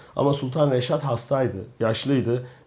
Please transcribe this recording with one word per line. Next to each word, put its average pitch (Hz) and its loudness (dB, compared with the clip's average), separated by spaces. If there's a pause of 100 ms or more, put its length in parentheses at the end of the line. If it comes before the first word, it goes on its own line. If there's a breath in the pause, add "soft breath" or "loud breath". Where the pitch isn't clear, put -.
(160 loud breath)
Ama 139 2
Sultan 143 0
Reşat 135 0
hastaydı, 123 -2 (160)
yaşlıydı. 120 0 (200 loud breath)